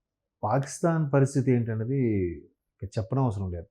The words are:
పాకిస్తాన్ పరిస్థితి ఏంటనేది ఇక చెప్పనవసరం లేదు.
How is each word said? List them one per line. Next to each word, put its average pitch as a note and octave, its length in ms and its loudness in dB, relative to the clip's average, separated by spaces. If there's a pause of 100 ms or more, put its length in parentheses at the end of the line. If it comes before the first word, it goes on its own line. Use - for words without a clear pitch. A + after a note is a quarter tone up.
(440)
పాకిస్తాన్ C#3+ 720 0
పరిస్థితి C3+ 380 4
ఏంటనేది A2+ 800 0 (520)
ఇక F#2+ 140 -10
చెప్పనవసరం G#2 540 -2
లేదు. E2+ 200 -8